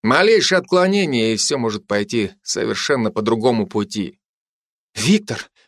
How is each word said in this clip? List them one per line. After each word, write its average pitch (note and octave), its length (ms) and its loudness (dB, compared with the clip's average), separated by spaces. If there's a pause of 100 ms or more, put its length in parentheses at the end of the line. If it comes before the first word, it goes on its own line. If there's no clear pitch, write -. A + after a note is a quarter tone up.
Малейшее F#3 560 2
отклонение, F3+ 720 2
и A2 40 0
все C#3+ 200 -2
может A2 300 -4
пойти G#2 460 -2 (100)
совершенно A2 680 -2
по A2 120 -4
другому A2+ 440 0
пути. G#2 520 -6 (760)
"Виктор, D3+ 560 0 (180)